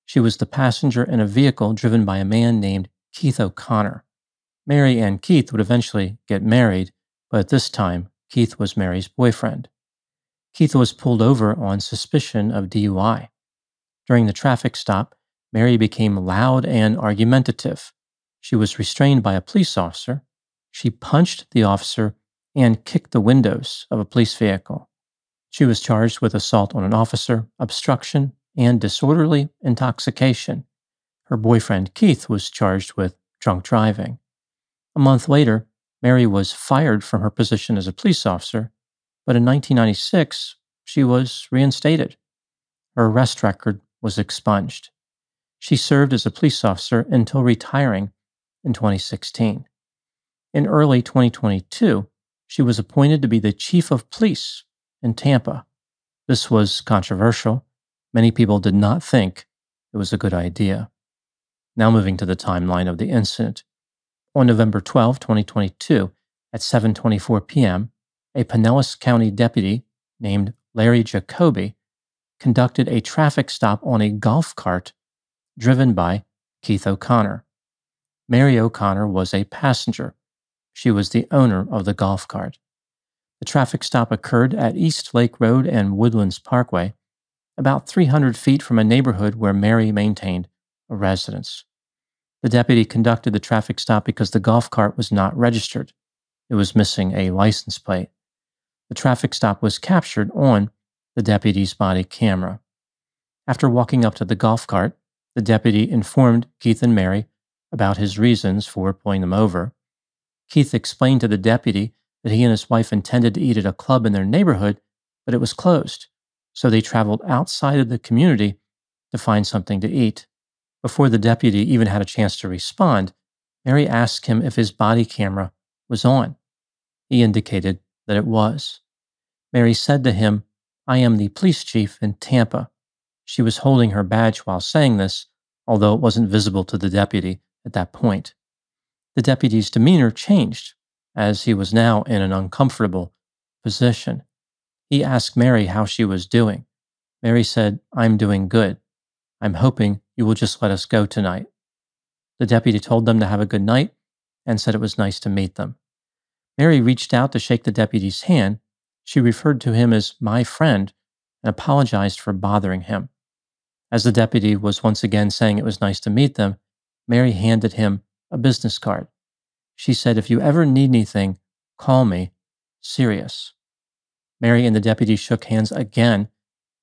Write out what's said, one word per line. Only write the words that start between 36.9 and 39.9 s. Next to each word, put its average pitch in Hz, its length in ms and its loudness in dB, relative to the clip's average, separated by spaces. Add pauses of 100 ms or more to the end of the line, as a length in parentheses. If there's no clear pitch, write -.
from 101 160 -4
her 104 100 -2
position - 480 -2
as 92 80 -6
a 95 60 -6
police - 340 -2
officer, 107 460 -4 (520)
but 123 120 2
in 120 80 4
nineteen 135 320 2
ninety-six, 117 800 0 (260)